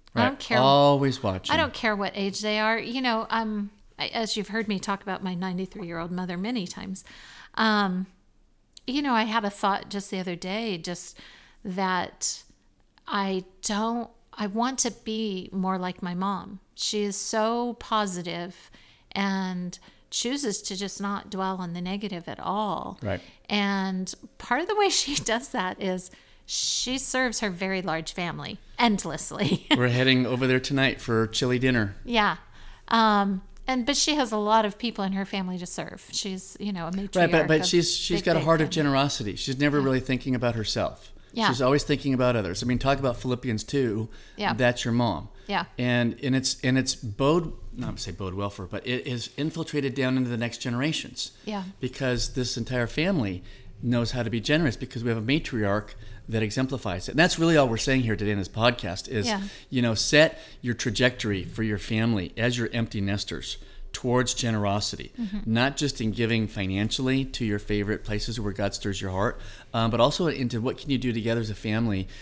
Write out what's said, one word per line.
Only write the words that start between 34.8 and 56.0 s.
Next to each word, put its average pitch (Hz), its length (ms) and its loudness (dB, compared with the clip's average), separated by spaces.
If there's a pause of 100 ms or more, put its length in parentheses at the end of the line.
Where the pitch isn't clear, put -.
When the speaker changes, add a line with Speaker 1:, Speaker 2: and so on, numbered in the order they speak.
Speaker 1:
in 190 80 0
her 196 120 0
family 185 340 -4
to 175 80 -8
serve. - 440 -8
She's, - 480 -6
you 208 140 -4
know, 170 160 -4
a - 20 -6
matriarch 190 260 -4
Speaker 2:
Right, 175 140 6
but, 156 160 4
but 156 140 6
Speaker 1:
of 180 60 0
Speaker 2:
she's, 175 280 4
she's - 240 -2
Speaker 1:
big, - 60 -2
Speaker 2:
got 165 120 4
a 151 40 2
Speaker 1:
big 139 60 0
Speaker 2:
heart 160 140 6
of 156 60 4
Speaker 1:
family. - 80 -4
Speaker 2:
generosity. 139 640 2
She's 131 220 -4
never 147 200 4
Speaker 1:
Yeah. 139 60 4
Speaker 2:
really 131 160 2
thinking 131 340 0
about 120 220 2
herself. - 560 -4 (200)
Speaker 1:
Yeah. 226 160 2
Speaker 2:
She's 131 140 2
always 139 220 6
thinking 139 300 2
about 123 200 4
others. 95 300 0
I - 20 -2
mean, 123 140 2
talk 139 180 2
about 131 180 0
Philippians 120 460 -2
two. 113 460 0 (280)
Speaker 1:
Yeah. 196 180 0
Speaker 2:
That's 120 300 2
your 120 80 0
mom. 113 360 2 (180)
Speaker 1:
Yeah. 196 200 -2 (120)
Speaker 2:
And, 120 420 2
and 131 140 0
it's, 131 300 0
and 131 120 4
it's 131 200 0
bode, 151 560 2 (200)
not 110 260 -6
to - 40 -8
say 101 80 -8
bode 92 240 -6
well 101 160 -2
for - 120 -10
her, 87 60 -10
but - 160 -8
it 123 220 -2
is 120 300 -4
infiltrated 147 580 -2
down 131 220 2
into 127 140 2
the 120 60 -2
next 117 220 -4
generations. - 720 -4 (140)
Speaker 1:
Yeah. 208 180 -6 (160)
Speaker 2:
Because 127 560 -2
this 127 220 -2
entire 120 320 0
family 143 560 0 (360)
knows 120 300 2
how 123 140 -2
to 113 60 -2
be 113 100 0
generous 147 360 2
because 120 280 -8
we 120 60 0
have 113 80 0
a 110 40 -4
matriarch 107 680 0 (380)